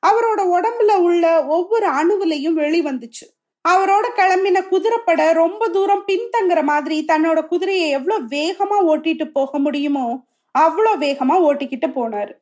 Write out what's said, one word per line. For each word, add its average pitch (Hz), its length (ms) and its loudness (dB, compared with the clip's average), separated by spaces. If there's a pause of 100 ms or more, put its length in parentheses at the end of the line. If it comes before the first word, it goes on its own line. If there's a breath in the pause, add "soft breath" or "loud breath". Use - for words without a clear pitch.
அவரோட 440 300 2
உடம்புல 415 580 2
உள்ள 339 500 2
ஒவ்வொரு 370 420 0
அணுவிலையும் 320 720 0
வெளிவந்துச்சு. 294 680 -4 (440)
அவரோட 392 360 2 (100)
கிளம்பின 381 520 2
குதிரைப்படை 370 640 0
ரொம்ப 339 360 0
தூரம் 392 400 0
பின்தங்குற 381 560 0
மாதிரி 302 440 -2
தன்னோட 320 380 2
குதிரையை 349 440 -2
எவ்வளவு 277 380 -2
வேகமா 370 540 -2
ஓட்டிட்டு 311 500 -2
போக 277 280 -2
முடியுமோ 277 680 -4 (340)
அவ்வளோ 359 400 2
வேகமா 277 380 0
ஓட்டிக்கிட்டு 285 500 0
போனாரு. 220 440 -6 (100)